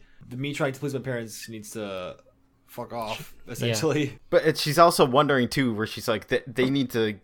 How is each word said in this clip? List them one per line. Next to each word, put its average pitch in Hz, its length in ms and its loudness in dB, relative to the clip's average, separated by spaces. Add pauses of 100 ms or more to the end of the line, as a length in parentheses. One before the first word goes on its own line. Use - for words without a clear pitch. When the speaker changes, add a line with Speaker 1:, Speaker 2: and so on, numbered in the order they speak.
(280)
Speaker 1:
the 123 80 -10
me 139 160 -4
trying 143 220 -2
to 135 60 -16
please 143 120 -4
my 131 80 -4
parents 120 480 -8
needs 107 220 -14
to 95 460 -8 (500)
fuck 113 260 -12
off, 110 420 -8 (120)
Speaker 2:
Yeah. - 60 -12
Speaker 1:
essentially. 127 640 -2 (120)
Speaker 3:
But 156 160 4
it, 156 100 4
she's 147 220 0
also 170 260 8
wondering 135 440 4
too, 123 260 0
where 107 140 -2
she's - 180 -10
like, 110 220 -2
"Th-, 123 180 -2
they 127 240 0
need 135 200 0
to 110 340 0